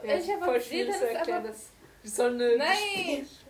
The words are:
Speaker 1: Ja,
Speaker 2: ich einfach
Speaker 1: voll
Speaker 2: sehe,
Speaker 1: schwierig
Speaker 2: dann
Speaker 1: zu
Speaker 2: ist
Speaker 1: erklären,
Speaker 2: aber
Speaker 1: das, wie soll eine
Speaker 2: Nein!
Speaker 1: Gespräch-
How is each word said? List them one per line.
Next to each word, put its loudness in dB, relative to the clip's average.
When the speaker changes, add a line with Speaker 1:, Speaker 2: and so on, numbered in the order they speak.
Speaker 1:
Ja, 2
Speaker 2:
ich -2
einfach -2
Speaker 1:
voll 4
Speaker 2:
sehe, -10
Speaker 1:
schwierig -2
Speaker 2:
dann -2
Speaker 1:
zu 2
Speaker 2:
ist -2
Speaker 1:
erklären, 0
Speaker 2:
aber -8
Speaker 1:
das, -14
wie -16
soll 2
eine 4
Speaker 2:
Nein! 2
Speaker 1:
Gespräch- -2